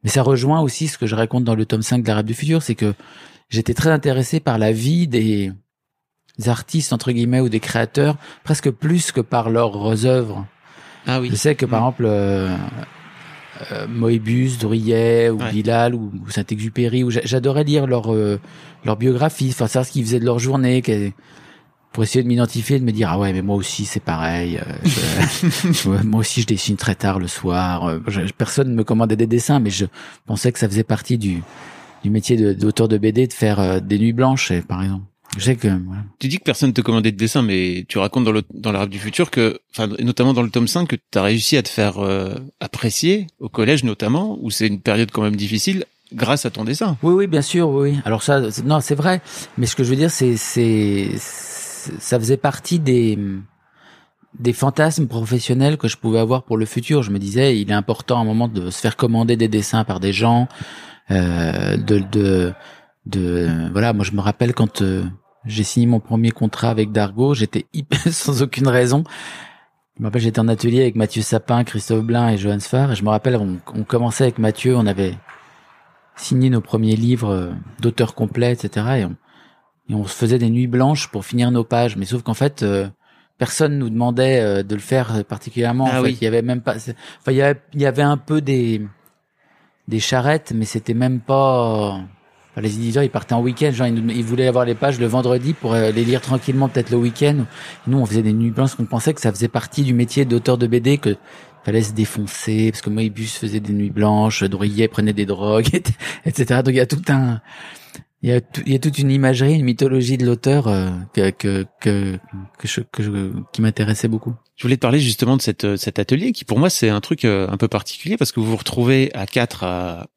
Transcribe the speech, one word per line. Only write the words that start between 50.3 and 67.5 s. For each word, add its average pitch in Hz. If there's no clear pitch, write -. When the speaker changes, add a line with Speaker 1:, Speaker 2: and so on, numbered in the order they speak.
Speaker 1:
c'est, 107
c'est, -
ça -
faisait 113
partie 147
des, 120
des 120
fantasmes 151
professionnels 123
que 139
je 107
pouvais 113
avoir 120
pour 117
le 113
futur. 123
Je 104
me 101
disais, 113
il 101
est 104
important 113
à 120
un 113
moment 110
de 92
se -
faire -
commander 117
des 113
dessins 110
par 92
des 95
gens, 117
euh, 87
de, 104
de, 98
de, 87
voilà. 110
Moi, 104
je 92
me 101
rappelle 110
quand, -
euh, 92
j'ai 107
signé 120
mon 117
premier 113
contrat 113
avec 110
Dargaud, 107
j'étais 110